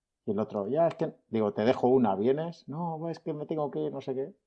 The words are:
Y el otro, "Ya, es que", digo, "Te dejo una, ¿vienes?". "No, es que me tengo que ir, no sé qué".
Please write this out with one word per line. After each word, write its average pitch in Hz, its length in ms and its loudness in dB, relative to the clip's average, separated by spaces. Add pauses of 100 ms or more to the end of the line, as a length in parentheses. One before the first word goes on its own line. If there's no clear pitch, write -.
(260)
Y 113 60 0
el 101 80 0
otro, 104 280 -2
"Ya, 160 200 2
es - 80 -2
que", - 180 -4 (160)
digo, 107 240 2
"Te 107 100 0
dejo 123 240 4
una, 123 280 6
¿vienes?". 143 520 -2
"No, 160 420 -6
es 156 100 -10
que 165 140 -6
me 151 120 -8
tengo 151 240 -2
que 156 100 -4
ir, 151 120 -2
no 139 100 -8
sé 135 120 -4
qué". 139 200 -6 (120)